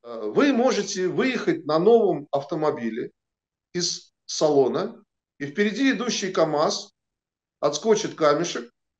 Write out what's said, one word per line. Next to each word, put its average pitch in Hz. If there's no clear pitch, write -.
Э, 113
вы 254
можете 202
выехать 196
на 151
новом 190
автомобиле 135
из -
салона, 143
и 143
впереди 208
идущий 208
КамАЗ 160
отскочит 156
камешек, 160